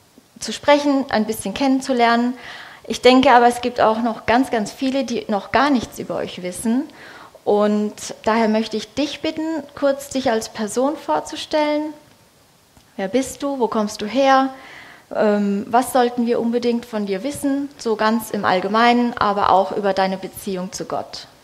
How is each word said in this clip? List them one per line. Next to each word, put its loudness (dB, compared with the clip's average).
zu -8
sprechen, 2
ein 0
bisschen -6
kennenzulernen. 2
Ich -6
denke 8
aber, 8
es 2
gibt -2
auch 4
noch -4
ganz, 2
ganz -2
viele, -2
die -4
noch -4
gar 2
nichts -2
über -8
euch -8
wissen. -2
Und 2
daher 2
möchte 0
ich -10
dich -4
bitten, -4
kurz -2
dich -2
als -2
Person -2
vorzustellen. -2
Wer -4
bist -4
du? -4
Wo 2
kommst -4
du -6
her? 4
Ähm, 0
was 2
sollten 2
wir 0
unbedingt 0
von -4
dir -4
wissen? -2
So -2
ganz 0
im -4
Allgemeinen, 2
aber 2
auch 4
über 0
deine 0
Beziehung -8
zu -10
Gott. -10